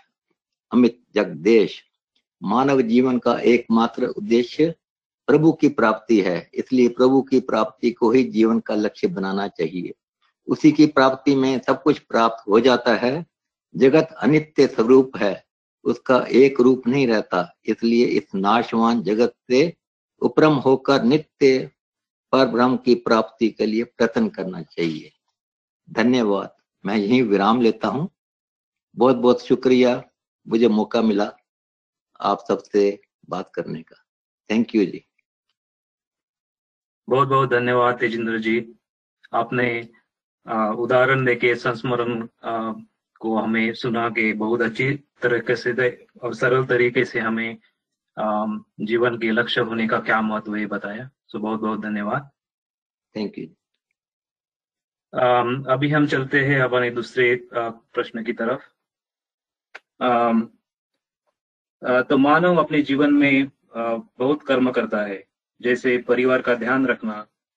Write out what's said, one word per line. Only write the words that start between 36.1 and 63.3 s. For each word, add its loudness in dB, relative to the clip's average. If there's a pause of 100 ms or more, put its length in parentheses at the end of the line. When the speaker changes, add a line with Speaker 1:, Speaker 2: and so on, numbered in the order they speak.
Speaker 2:
बहुत 2
बहुत 0
धन्यवाद 0
तेजिंद्र -4
जी, -4 (580)
आपने, -4 (580)
आ, -2
उदाहरण 0
देके 0
संस्मरण, -6 (160)
आ, -6 (460)
को -4
हमें -2
सुना -4
के -2
बहुत -2
अच्छी -2
तरीके -4
से -6
दे-, -4
और -8
सरल 0
तरीके 0
से -8
हमें, -6 (640)
आम, -6 (140)
जीवन -2
के -4
लक्ष्य -2
होने -4
का -2
क्या -2
महत्व -6
है -6
बताया। -10 (200)
So -18
बहुत -6
बहुत -6
धन्यवाद। -6 (840)
Speaker 1:
Thank -8
you। -14 (1700)
Speaker 2:
आम, 0
अभी -2
हम 2
चलते -2
हैं 0
अपने 0
दूसरे, -2
आ, -4
प्रश्न -8
की -6
तरफ। -6 (1400)
आम, 0 (1400)
आ, 2
तो 0
मानव 4
अपने 0
जीवन 2
में, 2 (240)